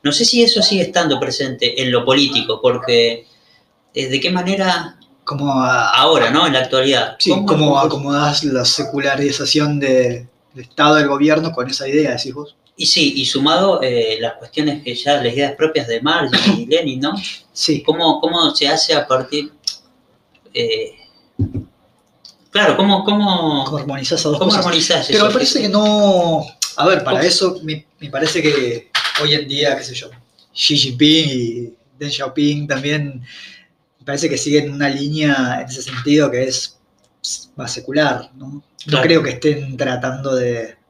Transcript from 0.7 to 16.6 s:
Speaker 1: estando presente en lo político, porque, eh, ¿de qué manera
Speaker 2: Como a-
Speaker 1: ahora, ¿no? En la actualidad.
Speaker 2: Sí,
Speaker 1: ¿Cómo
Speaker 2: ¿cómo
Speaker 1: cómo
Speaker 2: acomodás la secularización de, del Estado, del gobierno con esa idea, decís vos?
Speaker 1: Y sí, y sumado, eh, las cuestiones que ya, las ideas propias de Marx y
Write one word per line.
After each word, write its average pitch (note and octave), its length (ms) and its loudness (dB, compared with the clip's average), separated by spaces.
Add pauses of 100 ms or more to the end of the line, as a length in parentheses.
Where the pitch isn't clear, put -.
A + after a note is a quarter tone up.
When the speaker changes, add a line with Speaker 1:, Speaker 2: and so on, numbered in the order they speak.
Speaker 1:
estando D#3+ 360 0
presente C3 640 -2
en B2+ 80 0
lo B2 140 2
político, C3 560 2
porque, A#2 680 0 (680)
eh, C3+ 140 -4
¿de C3+ 120 -2
qué F3 120 -2
manera F3+ 640 -2 (340)
Speaker 2:
Como C#3 340 -2
a- A#2+ 280 2
Speaker 1:
ahora, C3 420 4
¿no? E3 160 2
En C#3+ 60 0
la C3 60 2
actualidad. C3 600 0
Speaker 2:
Sí, G3 120 0
Speaker 1:
¿Cómo G3 140 0
Speaker 2:
¿cómo D3+ 200 2
Speaker 1:
cómo C#3 160 2
Speaker 2:
acomodás C#3+ 640 -2
la C3 180 0
secularización C#3+ 1120 0
de, B2+ 480 2 (280)
del B2+ 100 -18
Estado, D3+ 320 2
del D3 140 4
gobierno D#3 420 2
con B2+ 180 -6
esa - 160 -6
idea, C#3 300 2
decís B2 180 -8
vos? D3 220 -14 (220)
Speaker 1:
Y D3+ 80 -6
sí, D3+ 320 2
y C3 80 -2
sumado, D#3+ 580 2
eh, A2+ 380 0
las A#2 140 -4
cuestiones D3 500 -4
que B2 100 -6
ya, C#3+ 260 0
las - 120 0
ideas C#3 240 0
propias D#3 320 0
de A#2 100 -2
Marx D3 320 0 (260)
y A#2 80 -6